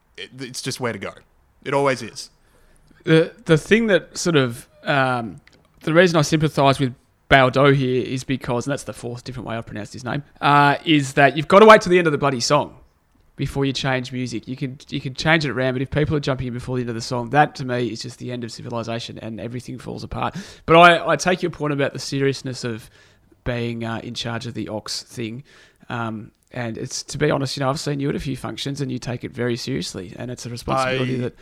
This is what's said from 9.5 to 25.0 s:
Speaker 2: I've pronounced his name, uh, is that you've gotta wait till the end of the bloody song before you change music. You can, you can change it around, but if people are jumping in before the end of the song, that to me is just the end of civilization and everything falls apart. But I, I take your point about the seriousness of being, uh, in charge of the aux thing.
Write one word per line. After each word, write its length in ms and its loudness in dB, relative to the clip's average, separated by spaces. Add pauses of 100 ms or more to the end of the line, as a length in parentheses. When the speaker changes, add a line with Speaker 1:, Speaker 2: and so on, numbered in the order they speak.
Speaker 2:
I've 100 -8
pronounced 280 -12
his 100 -14
name, 200 -6 (180)
uh, 420 6
is 300 2
that 240 6
you've 100 -4
gotta 180 8
wait 160 12
till 100 -4
the 80 6
end 80 2
of 40 4
the 60 0
bloody 240 0
song 340 0 (640)
before 260 -2
you 80 0
change 400 -4
music. 360 -8
You 100 -10
can, 200 -8 (120)
you 100 -8
can 140 -8
change 320 0
it 60 -2
around, 220 0
but 80 -4
if 100 -6
people 240 0
are 40 0
jumping 280 -4
in 60 -6
before 240 -6
the 40 -2
end 80 -6
of 60 -6
the 60 -6
song, 280 -6
that 260 4
to 100 -8
me 220 -2
is 140 -8
just 180 -14
the 120 -10
end 120 -8
of 80 -10
civilization 680 -8
and 200 -12
everything 380 -10
falls 260 -12
apart. 320 -6 (300)
But 120 6
I, 340 8
I 40 4
take 260 0
your 100 -4
point 220 -6
about 200 -2
the 60 -12
seriousness 640 -4
of 260 -10 (560)
being, 400 -6
uh, 180 -6
in 120 -12
charge 320 -8
of 80 -10
the 120 -8
aux 200 -8
thing. 560 -10 (460)